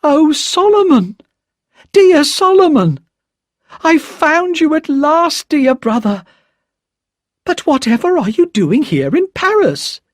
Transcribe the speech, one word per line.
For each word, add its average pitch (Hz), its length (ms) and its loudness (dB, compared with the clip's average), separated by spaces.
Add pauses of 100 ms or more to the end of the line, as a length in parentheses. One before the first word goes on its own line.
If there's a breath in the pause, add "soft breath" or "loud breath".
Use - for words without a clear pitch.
Oh, 302 280 2
Solomon! 349 840 0 (760 soft breath)
Dear 370 320 4
Solomon! 302 760 0 (840 loud breath)
I've 320 180 2
found 339 580 -2
you 320 140 0
at 311 160 -4
last, 302 600 -2
dear 262 260 0
brother! 220 480 -4 (1200)
But - 220 -6
whatever 269 500 0
are 214 120 -2
you 339 180 0
doing 208 340 0
here 147 340 -2
in 370 200 0
Paris? 370 680 -2 (120)